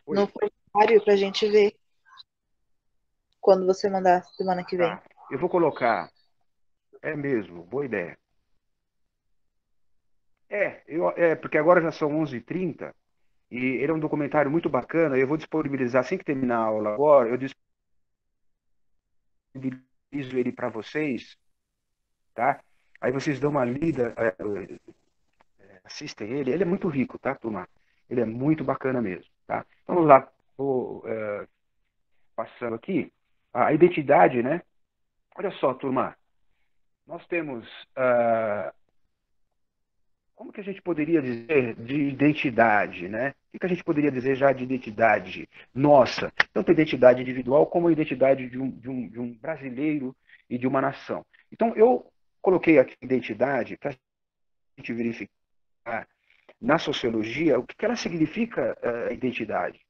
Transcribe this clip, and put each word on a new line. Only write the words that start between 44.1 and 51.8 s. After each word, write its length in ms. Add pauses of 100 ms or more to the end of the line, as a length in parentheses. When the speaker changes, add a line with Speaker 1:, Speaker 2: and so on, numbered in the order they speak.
Speaker 1:
dizer 240
já 160
de 100
identidade 880 (260)
nossa? 580 (200)
Tanto 180
a 20
identidade 480
individual 460
como 220
a 40
identidade 560
de 80
um, 140
de 180
um, 200
de 100
um 160
brasileiro 840 (320)
e 80
de 120
uma 120
nação. 460 (240)
Então, 240
eu 340 (320)